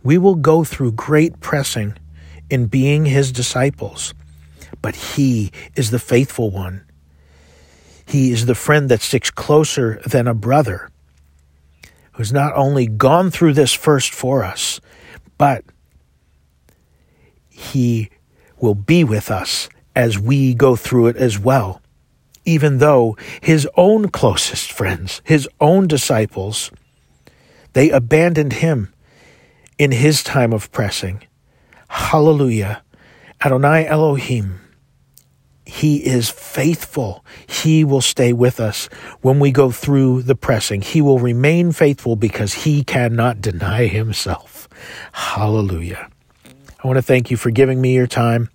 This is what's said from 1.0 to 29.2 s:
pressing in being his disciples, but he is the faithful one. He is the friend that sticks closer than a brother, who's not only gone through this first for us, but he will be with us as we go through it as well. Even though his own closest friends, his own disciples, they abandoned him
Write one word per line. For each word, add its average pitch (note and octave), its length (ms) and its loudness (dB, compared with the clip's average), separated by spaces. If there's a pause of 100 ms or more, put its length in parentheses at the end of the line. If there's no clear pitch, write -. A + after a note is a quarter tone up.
pressing A#2 560 -6 (520)
in B2 180 0
being C#3+ 380 0
his C3+ 280 0
disciples, B2 800 -6 (680)
but - 140 -8
he A#2+ 560 -2 (240)
is A2+ 160 -4
the A#2+ 80 -2
faithful B2 500 0
one. F#2+ 360 -10 (1200)
He C3 260 2
is A#2 140 0
the A#2+ 100 2
friend D3 320 2
that A#2 140 2
sticks - 280 -4
closer D3 760 0
than A#2+ 200 0
a A#2+ 80 0
brother, A2+ 560 -2 (1200)
who's A2 180 -6
not C#3 240 0
only C#3 320 2
gone C3+ 420 2
through D#3+ 240 2
this C#3 200 4
first C#3+ 400 0
for B2+ 320 -4
us, - 340 -8 (580)
but C#3 280 0 (1800)
he A#2+ 600 -4 (500)
will G#2+ 160 0
be D#3+ 280 2
with G#2+ 260 -2
us - 400 -6 (260)
as A#2 240 0
we C3 340 2
go B2+ 220 4
through A#2 320 2
it A#2+ 100 0
as A#2 220 0
well. G#2+ 420 -2 (640)
Even D3+ 320 2
though B2 400 4 (240)
his D3+ 340 2
own G3+ 340 4
closest - 640 -2
friends, F#2+ 540 -6
his D3 240 0 (100)
own F#3 280 4
disciples, A2 840 -2 (1000)
they C3+ 160 4
abandoned D#3 640 2
him C3+ 400 -2 (840)